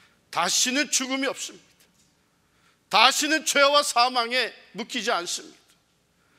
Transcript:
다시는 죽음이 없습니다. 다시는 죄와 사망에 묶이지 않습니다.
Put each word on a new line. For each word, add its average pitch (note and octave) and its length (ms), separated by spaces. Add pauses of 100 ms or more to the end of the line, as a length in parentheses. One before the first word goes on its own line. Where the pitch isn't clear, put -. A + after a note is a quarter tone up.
(300)
다시는 A#3+ 600
죽음이 C4 380
없습니다. - 360 (1200)
다시는 C#4+ 560
죄와 C#4+ 400
사망에 A#3+ 680 (200)
묶이지 A3 400
않습니다. - 440 (840)